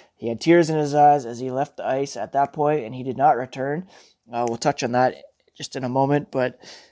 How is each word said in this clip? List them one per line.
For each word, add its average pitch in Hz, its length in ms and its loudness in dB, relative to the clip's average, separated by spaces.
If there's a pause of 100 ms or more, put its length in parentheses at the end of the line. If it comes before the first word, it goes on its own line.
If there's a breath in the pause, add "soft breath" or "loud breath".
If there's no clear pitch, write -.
(140 soft breath)
he 113 140 -8
had 117 120 -6
tears 165 300 4
in 156 80 0
his 147 160 -2
eyes 147 320 6
as 117 140 -10
he 131 100 -6
left 135 260 -4
the 90 80 -10
ice 135 320 -4
at 104 160 -8
that 139 200 0
point, 147 320 0
and 117 100 -12
he 127 80 -10
did 123 140 -6
not 135 200 4
return. 135 520 -6 (440 soft breath)
Uh, 120 160 -2
we'll 117 100 -4
touch - 260 -2
on 117 80 -4
that 123 240 2 (400)
just - 180 -14
in 131 100 -8
a 127 40 -4
moment, 139 420 0
but, 127 300 -4 (320 loud breath)